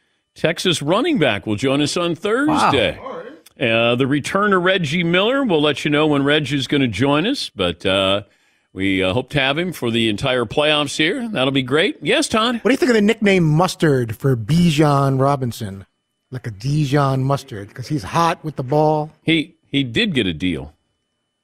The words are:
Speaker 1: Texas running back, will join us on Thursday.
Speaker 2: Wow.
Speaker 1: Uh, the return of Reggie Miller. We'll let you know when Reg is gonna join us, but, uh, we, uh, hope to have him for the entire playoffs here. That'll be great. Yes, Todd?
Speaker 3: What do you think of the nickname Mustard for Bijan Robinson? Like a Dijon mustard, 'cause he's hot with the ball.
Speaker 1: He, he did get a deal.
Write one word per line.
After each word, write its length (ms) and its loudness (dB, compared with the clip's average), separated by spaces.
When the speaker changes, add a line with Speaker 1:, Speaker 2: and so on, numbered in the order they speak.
Speaker 1:
Texas 460 -2
running 380 0
back, 280 0
will 100 -2
join 260 0
us 120 -2
on 200 -2
Thursday. 840 0
Speaker 2:
Wow. 180 -14
Speaker 1:
Uh, 360 2
the 100 0
return 480 0
of 80 2
Reggie 420 0
Miller. 400 0
We'll 160 2
let 240 0
you 60 0
know 160 2
when 180 2
Reg 260 0
is 180 -2
gonna 200 2
join 380 0
us, 280 -4
but, 300 -2
uh, 380 2
we, 300 0
uh, 100 0
hope 200 -2
to 80 -2
have 180 0
him 160 -4
for 160 -6
the 180 0
entire 380 -2
playoffs 500 0
here. 320 -2
That'll 240 -2
be 100 0
great. 380 0
Yes, 280 -2
Todd? 340 -2
Speaker 3:
What 80 2
do 0 -
you 80 2
think 100 0
of 60 4
the 80 4
nickname 420 2
Mustard 720 2
for 220 0
Bijan 840 2
Robinson? 640 -2
Like 160 -10
a 40 -8
Dijon 760 0
mustard, 500 -4
'cause 140 -12
he's 160 -4
hot 380 0
with 140 -8
the 60 -6
ball. 480 0
Speaker 1:
He, 340 0
he 180 -2
did 300 -2
get 120 0
a 60 -2
deal. 400 -4